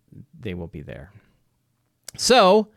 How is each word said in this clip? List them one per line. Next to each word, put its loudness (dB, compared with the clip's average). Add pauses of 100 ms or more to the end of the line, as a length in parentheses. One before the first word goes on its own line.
(400)
they -12
will -12
be -18
there. -20 (1040)
So, 2